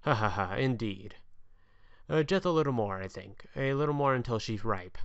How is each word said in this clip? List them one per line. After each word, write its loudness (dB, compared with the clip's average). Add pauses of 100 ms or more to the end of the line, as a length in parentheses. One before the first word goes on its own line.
Ha 4
ha 2
ha, 0
indeed. -2 (920)
Uh, 4
just 2
a 2
little 4
more, 0
I -6
think. -12 (100)
A 0
little 2
more 4
until 0
she's -4
ripe. -2